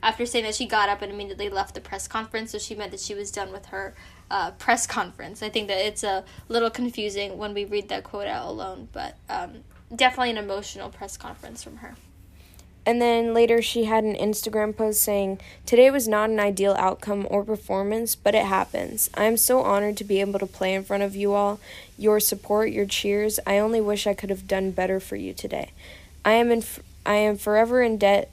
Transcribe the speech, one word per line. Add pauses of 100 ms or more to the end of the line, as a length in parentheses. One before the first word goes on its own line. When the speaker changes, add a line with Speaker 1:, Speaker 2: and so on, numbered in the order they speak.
Speaker 1:
after
saying
that,
she
got
up
and
immediately
left
the
press
conference,
so
she
meant
that
she
was
done
with
her, (360)
uh,
press
conference.
I
think
that
it's
a (240)
little
confusing
when
we
read
that
quote
out
alone,
but, (140)
um, (320)
definitely
an
emotional
press
conference
from
her. (920)
Speaker 2:
And
then
later
she
had
an
Instagram
post
saying, (260)
"Today
was
not
an
ideal
outcome
or
performance,
but
it
happens.
I
am
so
honored
to
be
able
to
play
in
front
of
you
all. (380)
Your
support,
your
cheers.
I
only
wish
I
could
have
done
better
for
you
today. (520)
I
am
in
f-, (280)
I
am
forever
in
debt